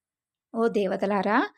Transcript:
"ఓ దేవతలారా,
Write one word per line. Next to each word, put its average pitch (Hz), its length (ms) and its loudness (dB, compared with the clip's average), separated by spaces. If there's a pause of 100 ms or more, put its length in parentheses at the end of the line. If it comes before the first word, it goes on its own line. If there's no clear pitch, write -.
(540)
"ఓ 226 140 0
దేవతలారా, 202 880 0